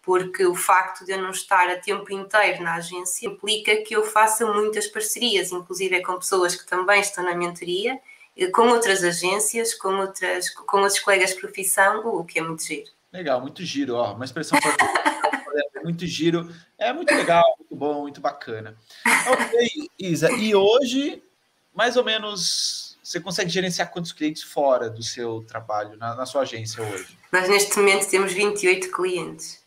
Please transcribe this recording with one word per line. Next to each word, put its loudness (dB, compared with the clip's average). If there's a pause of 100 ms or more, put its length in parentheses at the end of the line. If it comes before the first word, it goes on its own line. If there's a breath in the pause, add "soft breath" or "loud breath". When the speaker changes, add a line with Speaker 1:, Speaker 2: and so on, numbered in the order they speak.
Speaker 1:
Porque 0
o 4
facto 0
de -10
eu -4
não -6
estar 2
a -2
tempo -6
inteiro 0
na -4
agência -6
implica -2
que -8
eu 2
faça 2
muitas 0
parcerias, -2
inclusive -4
é 0
com -4
pessoas 0
que -16
também 2
estão -4
na 0
mentoria, -4 (380 loud breath)
eh, 0
com 6
outras 4
agências, 0
com -2
outras, -4
com -2
outros 4
colegas 4
de -8
profissão, 2
o -2
que -4
é -2
muito -6
giro. -8 (240)
Speaker 2:
Legal, -2
muito -12
giro, -2
ó, 0
uma -10
expressão -2
portuguesa, 2
<laughs> -2
é -10
muito -4
giro, 0 (300 loud breath)
é 0
muito 0
legal, 6 (160)
muito -16
bom, -2
muito -12
bacana. -6 (540 loud breath)
Ok, 2 (320)
Isa, 2
e 2
hoje, 4 (540)
mais 2
ou 4
menos, -4
você -8
consegue -4
gerenciar -2
quantos -8
clientes -4
fora 2
do -12
seu -6
trabalho, -8
na, -8
na -6
sua -2
agência -8
hoje? -8 (160)
Speaker 1:
Nós 2
neste 4
momento 4
temos 2
vinte 0
e 6
oito 2
clientes. -6